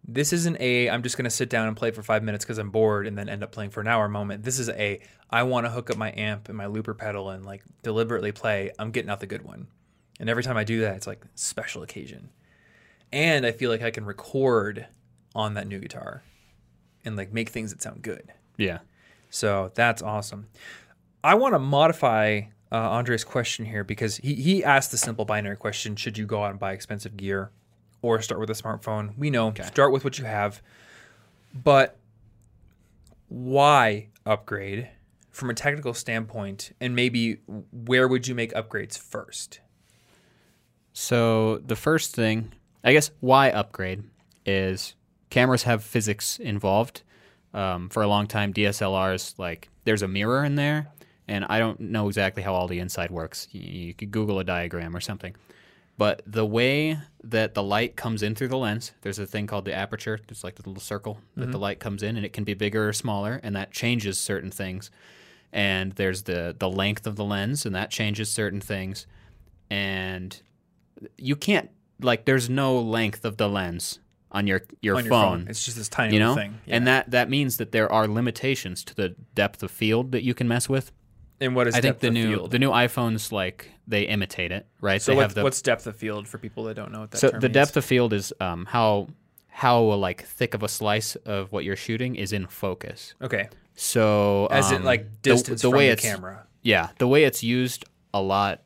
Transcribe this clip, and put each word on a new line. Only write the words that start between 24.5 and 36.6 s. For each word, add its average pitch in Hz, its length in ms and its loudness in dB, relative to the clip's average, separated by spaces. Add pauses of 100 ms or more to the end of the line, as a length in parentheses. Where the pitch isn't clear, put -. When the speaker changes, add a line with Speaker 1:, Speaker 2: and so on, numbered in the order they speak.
Speaker 1:
asked 139 260 4
the 123 80 -4
simple 110 260 -2
binary 104 320 -2
question, 104 400 -6
should 107 220 -8
you 107 80 -6
go 104 180 -2
out 101 60 -2
and 98 80 -12
buy 98 140 -4
expensive 101 440 -10
gear 98 340 -4 (520)
or 113 180 2
start 110 200 -6
with 110 100 -4
a 110 40 -2
smartphone? 107 640 -6
We 147 140 -2
know, 113 180 2
Speaker 2:
Okay. 110 160 -6
Speaker 1:
start 139 280 6
with 135 120 0
what 135 140 -4
you 131 60 -8
have. 104 360 -2 (920)
But 135 420 4 (1300)
why 127 800 4 (160)
upgrade 104 640 -4 (420)
from 127 200 -8
a 117 40 -2
technical 143 400 -4
standpoint, 110 840 -8